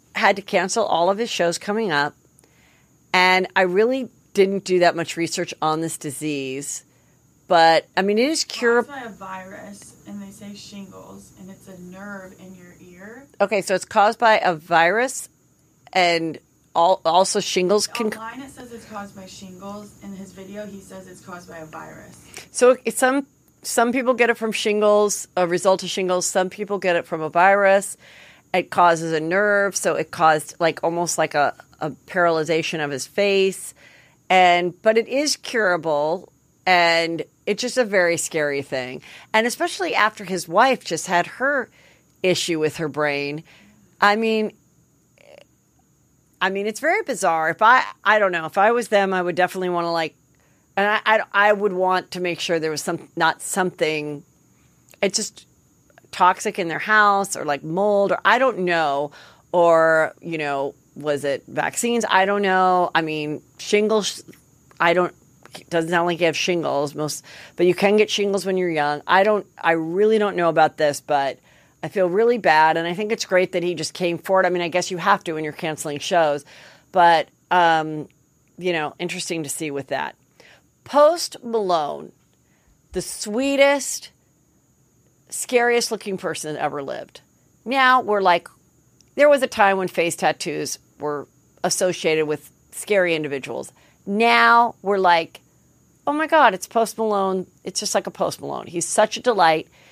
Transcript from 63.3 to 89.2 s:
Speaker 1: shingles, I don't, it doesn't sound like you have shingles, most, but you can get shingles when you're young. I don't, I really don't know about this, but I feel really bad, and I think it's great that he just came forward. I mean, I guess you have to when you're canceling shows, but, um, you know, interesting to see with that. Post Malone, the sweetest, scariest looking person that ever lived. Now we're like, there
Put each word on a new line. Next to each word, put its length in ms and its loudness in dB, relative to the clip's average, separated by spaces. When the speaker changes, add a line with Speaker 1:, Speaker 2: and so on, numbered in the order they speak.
Speaker 1:
shingles, 640 -2
I 140 4
don't, 200 0
it 140 -20
doesn't 220 -2
sound 160 0
like 120 -4
you 60 2
have 120 0
shingles, 580 -2
most, 280 -6
but 120 2
you 80 4
can 200 2
get 140 4
shingles 340 -2
when 140 -2
you're 140 -2
young. 340 -2
I 180 4
don't, 220 0
I 160 0
really 440 0
don't 180 0
know 140 0
about 280 2
this, 220 0
but 380 -2
I 60 -6
feel 180 0
really 300 2
bad, 400 6
and 100 -2
I 60 -4
think 180 -6
it's 140 -6
great 260 2
that 100 -2
he 140 -2
just 180 -8
came 240 -2
forward. 280 0
I 40 2
mean, 120 -2
I 80 -4
guess 200 -2
you 80 -6
have 280 0
to 80 -6
when 100 -6
you're 80 -8
canceling 480 -8
shows, 460 0
but, 340 4
um, 560 2
you 140 -4
know, 280 -4
interesting 440 -6
to 60 -10
see 200 -6
with 180 -8
that. 280 -6
Post 580 2
Malone, 720 -2
the 80 -6
sweetest, 1120 -2
scariest 640 0
looking 260 -6
person 360 -8
that 80 -8
ever 200 -4
lived. 400 -12
Now 360 2
we're 200 0
like, 260 2
there 140 6